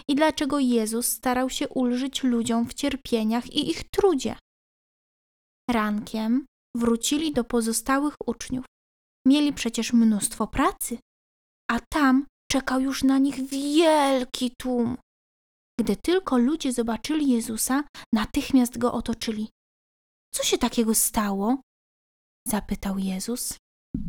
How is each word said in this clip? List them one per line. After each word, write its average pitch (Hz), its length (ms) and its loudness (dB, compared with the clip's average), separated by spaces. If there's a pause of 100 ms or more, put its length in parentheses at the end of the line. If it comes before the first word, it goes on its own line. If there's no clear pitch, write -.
i 285 60 2
dlaczego 294 440 2
Jezus 233 500 0
starał 254 420 -2
się - 180 -4
ulżyć 254 540 -2
ludziom 233 440 0
w - 80 -10
cierpieniach 240 800 -2
i 302 180 -2
ich - 200 -8
trudzie. 285 460 2 (1300)
Rankiem 220 760 0 (300)
wrócili 233 560 0
do 247 120 0
pozostałych 247 680 -2 (120)
uczniów. 254 380 -6 (640)
Mieli 294 260 4
przecież 226 400 -6
mnóstwo 220 540 2
pracy, 285 520 -2 (720)
a 233 100 -2 (120)
tam 277 340 4 (240)
czekał 262 300 0
już 262 220 -2
na 269 160 6
nich 269 300 0
wielki 277 1120 2
tłum. 247 360 -2 (840)
Gdy 208 160 0
tylko 349 420 0
ludzie 262 340 0
zobaczyli 240 560 -2
Jezusa, 233 560 0 (300)
natychmiast 247 640 2
go 240 140 0
otoczyli. 220 560 -6 (840)
"Co 539 80 -6
się 381 160 2
takiego 226 360 2
stało?" 208 680 0 (880)
zapytał 202 500 -4
Jezus. 190 580 -4 (520)